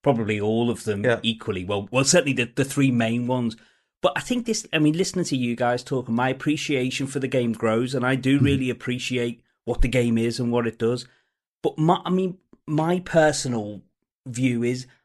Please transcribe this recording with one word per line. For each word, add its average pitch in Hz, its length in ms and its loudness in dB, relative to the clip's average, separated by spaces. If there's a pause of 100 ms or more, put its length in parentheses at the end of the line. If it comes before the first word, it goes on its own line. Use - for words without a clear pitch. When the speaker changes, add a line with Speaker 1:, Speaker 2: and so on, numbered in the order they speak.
Speaker 1:
probably 110 360 2
all 113 300 2
of 104 140 -4
them 104 200 -2
Speaker 2:
Yeah. 117 200 2
Speaker 1:
equally. 110 420 -4
Well, 101 260 -4
well, 131 120 2
certainly 147 300 4
the, 120 220 -2
the 139 80 0
three 135 280 2
main 120 340 0
ones. 120 320 -2 (460)
But - 120 2
I - 60 -4
think 240 240 -4
this, 220 260 -4
I 160 60 -2
mean, 151 180 4
listening 180 300 -2
to 151 100 -4
you 120 200 -2
guys 123 280 0
talk, 127 240 -4
my 120 220 0
appreciation 135 800 -2
for 139 120 -6
the 135 80 -4
game 120 260 0
grows, 113 420 0
and 123 100 -2
I 131 100 2
do 131 220 2
Speaker 3:
Mm-hmm. 143 80 6
Speaker 1:
really 131 240 2
appreciate 123 720 -4 (240)
what 117 160 0
the 131 60 6
game 120 320 2
is 117 200 0
and 120 120 0
what 120 160 0
it 110 100 -6
does. 123 300 -2 (560)
But - 160 -2
my, 170 260 4
I 175 60 -2
mean, 185 260 0 (300)
my 156 320 2
personal 131 800 2 (460)
view 123 340 0
is 127 240 -2 (200)